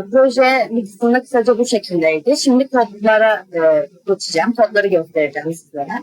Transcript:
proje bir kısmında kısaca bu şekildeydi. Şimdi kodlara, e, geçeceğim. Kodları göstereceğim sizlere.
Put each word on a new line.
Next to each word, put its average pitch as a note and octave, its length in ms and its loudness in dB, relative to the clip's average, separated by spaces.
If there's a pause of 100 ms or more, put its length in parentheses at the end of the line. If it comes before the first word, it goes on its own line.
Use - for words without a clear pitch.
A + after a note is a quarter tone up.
(120)
proje C4 580 2
bir A#3 120 -2
kısmında A#3 380 -2
kısaca A3+ 380 0
bu A#3+ 80 0
şekildeydi. F3 680 0
Şimdi C4+ 320 0
kodlara, G#3+ 840 0
e, D#3+ 340 2 (180)
geçeceğim. F#3 460 -2
Kodları G#3+ 340 0
göstereceğim D#3+ 680 -2
sizlere. D3 360 -12 (140)